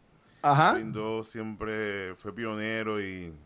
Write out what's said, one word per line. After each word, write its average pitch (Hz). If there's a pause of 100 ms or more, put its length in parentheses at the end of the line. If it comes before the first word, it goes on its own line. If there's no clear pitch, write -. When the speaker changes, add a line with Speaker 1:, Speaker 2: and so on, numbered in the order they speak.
(420)
Speaker 1:
Ajá. 151
Speaker 2:
brindó 110
siempre, 107
fue 101
pionero 110
y 92 (120)